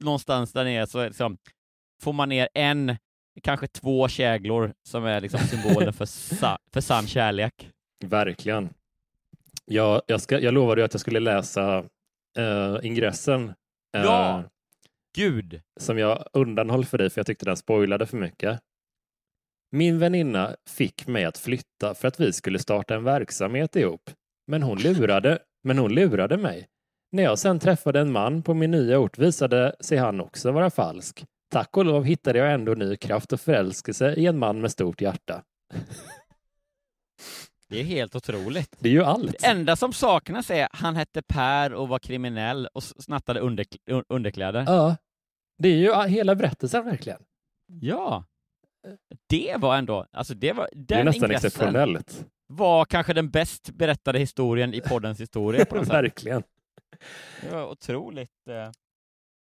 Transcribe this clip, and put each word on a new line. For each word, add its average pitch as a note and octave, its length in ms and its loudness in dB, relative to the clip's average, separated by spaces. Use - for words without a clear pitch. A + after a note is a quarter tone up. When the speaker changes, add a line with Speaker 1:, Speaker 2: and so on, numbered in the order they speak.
Speaker 1:
någonstans C3+ 500 -2
där C3 100 0
nere A#2 240 0
så B2 120 -6
är A#2+ 80 -2
liksom, G#2+ 300 -4
får D3 120 -4
man C#3+ 160 -2
ner B2+ 240 0
en, C#3+ 440 0
kanske C#3 240 -2
två C3 400 0
käglor A2+ 680 0
som A#2 180 -6
är G#2+ 160 0
liksom G2+ 180 -4
symbolen G#2+ 540 0
för G#2 120 -8
sa-, B2+ 600 -4
Speaker 2:
<laughs> - 80 -20
Speaker 1:
för C3+ 80 -2
sann A2+ 260 0
kärlek. G#2+ 640 -2
Speaker 2:
Verkligen. G2+ 640 -2
Ja, G#2+ 420 2
jag G#2+ 140 0
ska, C#3 180 0
jag B2 140 2
lovade A#2 280 4
ju A2+ 40 4
att G#2+ 80 -4
jag G#2 80 -4
skulle A2+ 180 -2
läsa, G2 580 0
eh, G2+ 460 -2
ingressen. A#2 720 -2
Eh, G2+ 60 2
Speaker 1:
Ja! F#2 400 2
Gud! A2 440 -2
Speaker 2:
som A2+ 180 -2
jag A2 360 0
undanhöll A#2 520 2
för B2+ 120 -2
dig, F#2+ 120 2
för - 100 -4
jag G#2+ 60 -4
tyckte - 200 -6
den F#2 120 0
spoilade G#2 480 2
för A#2+ 120 -6
mycket. G#2 420 -4
"Min E3 280 2
väninna D3+ 560 2
fick - 380 -4
mig A2+ 180 0
att D#2+ 120 -4
flytta A#2+ 580 -6
för - 120 -2
att C3+ 120 -2
vi A#2+ 140 2
skulle F#2+ 260 -4
starta G#2 360 -2
en A2 80 -6
verksamhet C3 720 -2
ihop. F#2+ 340 0
Men D3+ 160 -2
hon A2+ 140 0
lurade, B2 640 2
men C3 160 2
hon A2 140 2
lurade C3 440 2
mig. G2 300 -4
När F#3+ 120 2
jag A2 160 4
sen F#3 200 2
träffade D#3 400 2
en D3 120 2
man B2 320 0
på E3 100 0
min D#3+ 180 2
nya C3+ 280 4
ort A2+ 180 0
visade B2+ 640 2
sig - 180 0
han G#2+ 240 0
också - 300 -4
vara E3 180 2
falsk. F2+ 560 -6
Tack - 260 -2
och F#3+ 80 4
lov D3 200 2
hittade C3 340 2
jag D3 140 4
ändå A2 200 0
ny G2+ 220 -2
kraft - 380 -4
och B2+ 80 -4
förälskelse A2 720 0
i E3 120 0
en E3+ 140 2
man A2 220 -2
med A2+ 100 -2
stort F2 300 -4
hjärta." F2+ 420 -6
Speaker 1:
Det G#2 100 -6
är B2+ 40 -4
helt D3+ 320 -4
otroligt. B2 640 -6
Speaker 2:
Det A#2 100 2
är B2 40 8
ju E3 100 8
allt. F3 360 2
Speaker 1:
Det - 80 4
enda E3+ 280 4
som B3+ 180 -2
saknas G#3+ 580 0
är, D3+ 200 2
han E3 240 -4
hette D#3 260 -4
Per C#3 520 0
och C3+ 140 -4
var B2+ 120 -2
kriminell B2 760 -4
och C3 100 -8
s-, - 200 -18
snattade B2+ 360 -4
underk-, G#2 380 -4
un-, B2+ 200 0
underkläder. G#2 580 -2
Speaker 2:
Ja. E3+ 280 4
Det F3 120 4
är E3+ 60 6
ju, D#3+ 100 4
ja, G#3 180 6
hela G3 320 4
berättelsen, G3 500 -2
verkligen. B2 340 -6
Speaker 1:
Ja. C#3+ 420 -4
Det - 300 0
var C3+ 180 4
ändå, A2 340 -2
alltså, - 220 -8
det A#2+ 200 -2
var, - 200 -6
Speaker 2:
Det B2+ 200 -6
är A2+ 40 4
Speaker 1:
den A#2+ 80 4
Speaker 2:
nästan C#3+ 240 4
Speaker 1:
ingressen G#2+ 180 0
Speaker 2:
exceptionellt. G#2 800 -2
Speaker 1:
var E3 380 4
kanske E3+ 280 0
den D#3+ 160 0
bäst D#3+ 420 -2
berättade D3 480 -2
historien B2 540 0
i A#2+ 80 -6
poddens A2 400 -2
historia A2+ 440 2
på - 100 -2
något F#3+ 100 -2
Speaker 2:
<laughs> - 20 -2
Speaker 1:
sätt. E3+ 80 0
Speaker 2:
Verkligen. B2+ 480 -2
Speaker 1:
Det D3 100 -12
var D#3+ 200 -8
otroligt, C#3+ 800 -10
eh, A2 220 -12